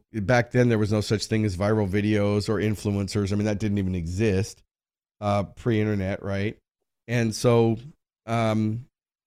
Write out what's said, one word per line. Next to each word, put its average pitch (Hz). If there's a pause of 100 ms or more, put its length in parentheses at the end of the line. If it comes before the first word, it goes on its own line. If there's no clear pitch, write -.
(140)
back 117
then 123
there 117
was 107
no 107
such 104
thing 110
as 101
viral 104
videos 104
or 110
influencers. 101
I -
mean, 104
that 104
didn't 104
even 92
exist, 92 (560)
uh, 101
pre-internet, 107
right? 98 (520)
And 117
so, 117 (480)
um, 110 (420)